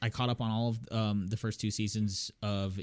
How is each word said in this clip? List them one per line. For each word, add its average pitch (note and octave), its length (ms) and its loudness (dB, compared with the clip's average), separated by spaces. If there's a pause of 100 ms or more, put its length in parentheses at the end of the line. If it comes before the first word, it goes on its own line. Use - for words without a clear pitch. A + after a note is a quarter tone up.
I A2+ 80 2
caught B2 180 0
up A#2+ 120 0
on A2+ 100 0
all A#2 180 2
of, A2+ 100 0 (180)
um, G#2 300 2
the G#2 100 0
first A2 240 -4
two G#2+ 100 2
seasons G#2 600 0 (120)
of G2 400 -2